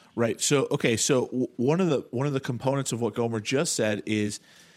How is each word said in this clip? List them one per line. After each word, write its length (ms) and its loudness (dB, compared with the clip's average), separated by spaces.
Right. 260 0
So, 300 2
okay. 260 2
So 300 2
w-, 200 -2
one 220 2
of 120 2
the, 180 0
one 160 -2
of 80 -2
the 60 -2
components 520 -2
of 80 -4
what 140 0
Gomer 260 0
just 360 0
said 320 0
is 320 0